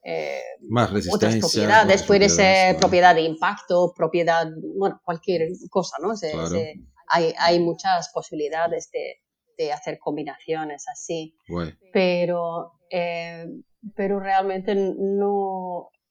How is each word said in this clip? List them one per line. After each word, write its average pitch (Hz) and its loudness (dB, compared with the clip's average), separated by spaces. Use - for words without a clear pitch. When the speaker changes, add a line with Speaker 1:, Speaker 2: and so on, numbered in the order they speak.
Speaker 1:
eh, 73 -6
Speaker 2:
Más 113 2
Speaker 1:
otras 104 0
Speaker 2:
resistencia, 110 2
Speaker 1:
propiedades. 214 4
Speaker 2:
otras 196 4
Speaker 1:
Puede 202 6
Speaker 2:
propiedades, 190 4
Speaker 1:
ser 190 6
Speaker 2:
claro. 185 2
Speaker 1:
propiedad 180 8
de 160 2
impacto, 175 0
propiedad, 165 0
bueno, 196 -2
cualquier 170 -4
cosa, - -4
¿no? 262 -4
Se, 165 -6
Speaker 2:
Claro. 160 -4
Speaker 1:
se, 156 -4
hay, 165 2
hay 170 4
muchas 170 -2
posibilidades 160 -4
de, 147 -10
de 156 -4
hacer 147 -8
combinaciones 151 -8
así. 160 -10
Speaker 2:
Guay. 165 -6
Speaker 1:
Pero, 175 0
eh, 170 -6
pero 202 -2
realmente 190 0
no, 196 -2